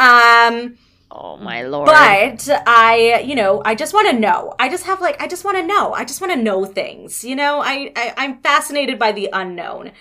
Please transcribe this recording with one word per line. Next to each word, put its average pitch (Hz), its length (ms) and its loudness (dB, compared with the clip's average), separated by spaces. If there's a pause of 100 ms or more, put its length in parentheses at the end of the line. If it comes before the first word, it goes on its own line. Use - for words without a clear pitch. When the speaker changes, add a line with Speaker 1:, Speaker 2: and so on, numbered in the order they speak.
Speaker 1:
Um, 233 800 6 (380)
Speaker 2:
Oh, 76 200 -16
my 117 260 -10
lord. 143 240 -6
Speaker 1:
but 240 600 4 (180)
I, 226 580 4
you 277 120 -6
know, 208 280 0
I 220 120 -2
just 302 180 -6
wanna 403 200 2
know. 214 440 -2
I 254 100 0
just 349 180 -8
have, 370 140 -4
like, 339 220 -4
I 302 60 -8
just 359 160 -12
wanna 381 180 -4
know. 349 300 -2
I 226 120 -6
just - 160 -14
wanna 370 140 -4
know 214 300 -2
things, - 580 -10
you 262 140 -10
know? 285 240 -2
I, 269 340 -6
I, 233 220 -8
I'm 262 240 -8
fascinated 285 580 -2
by 220 140 0
the 196 200 -6
unknown. 180 680 -10